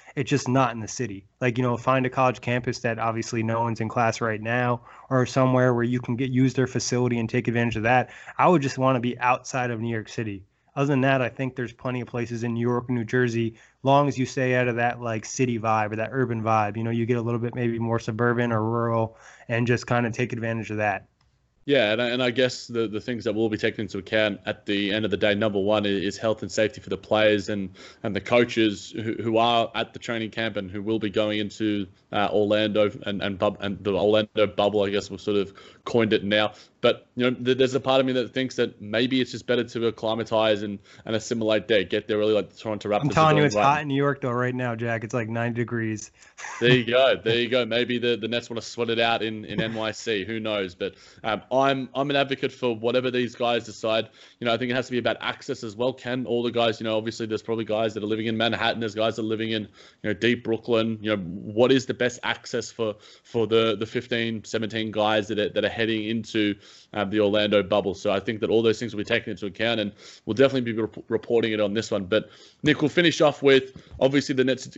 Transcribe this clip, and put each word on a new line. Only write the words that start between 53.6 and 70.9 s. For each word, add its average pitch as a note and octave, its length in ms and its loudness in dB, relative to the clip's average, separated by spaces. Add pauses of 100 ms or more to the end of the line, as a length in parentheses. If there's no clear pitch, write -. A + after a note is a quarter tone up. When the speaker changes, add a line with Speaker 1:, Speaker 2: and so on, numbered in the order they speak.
Speaker 2:
decide. A2 440 -2 (320)
You A#2+ 60 -4
know, A#2 60 2
I A#2 60 2
think B2 120 -4
it A#2+ 40 0
has B2+ 120 -2
to B2+ 60 -8
be B2 60 0
about A2+ 220 0
access A#2+ 440 -6
as G#2 100 -10
well. B2 180 0
Can B2 340 -6
all A#2+ 160 0
the A#2+ 80 0
guys, A#2 300 0
you A2+ 40 -6
know, A2 120 0
obviously A2 300 -4
there's G#2+ 160 -4
probably A2+ 220 -4
guys G#2+ 300 0
that G#2 80 -6
are G#2 40 -4
living A2 200 -2
in A2+ 100 0
Manhattan. A2+ 440 0
There's G#2 140 -4
guys A2 220 0
that A#2 60 -4
are A2 40 -4
living A2 260 -2
in, A2 100 -2
you G2 60 -10 (420)
know, - 20 0
deep A#2+ 320 0
Brooklyn. A2+ 560 0
You G#2+ 160 0
know, F#2+ 60 -6
what G#2+ 500 2
is C3 140 4
the B2 80 -4
best B2 300 -2
access A2+ 460 -4
for, G#2+ 260 -4 (260)
for A2+ 240 -2
the, A2+ 300 4
the A2 100 -4
fifteen, A2+ 580 -4
seventeen A2 460 -4
guys G#2+ 380 2
that G#2 100 -2
are, G2+ 120 0
that G#2 140 0
are G2+ 40 0
heading A2 360 -2
into, G#2+ 520 -2 (360)
um, G2+ 180 -2
the G#2+ 100 2
Orlando G#2 420 4
bubble? G2+ 320 0
So G#2 180 -2
I G2 80 2
think G#2 200 -6
that G2 100 -2
all A2+ 120 4
those A2 160 2
things A2 160 -6
will G#2 40 -6
be G#2 60 -6
taken A2+ 260 0
into G2+ 160 -8
account, A2 340 -2
and G2+ 120 -4 (340)
we'll A2 80 -2
definitely B2 380 4
be A2 80 -2
rep-, - 280 -6